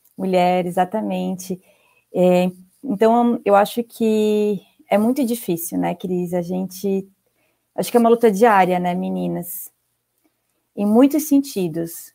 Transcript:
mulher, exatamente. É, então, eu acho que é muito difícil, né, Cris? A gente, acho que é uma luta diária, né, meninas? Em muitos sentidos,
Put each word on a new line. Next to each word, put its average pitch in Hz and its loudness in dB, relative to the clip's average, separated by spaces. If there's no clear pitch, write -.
mulher, 180 0
exatamente. 185 -4
É, 180 4
então, 233 2
eu 202 4
acho 208 2
que 214 0
é 196 2
muito 247 0
difícil, 185 -6
né, 175 -2
Cris? 180 -6
A 180 -2
gente, 190 -6
acho - -6
que 240 2
é - 6
uma 233 4
luta 233 4
diária, 190 4
né, 180 -2
meninas? 180 -8
Em 202 -4
muitos 277 4
sentidos, 175 -2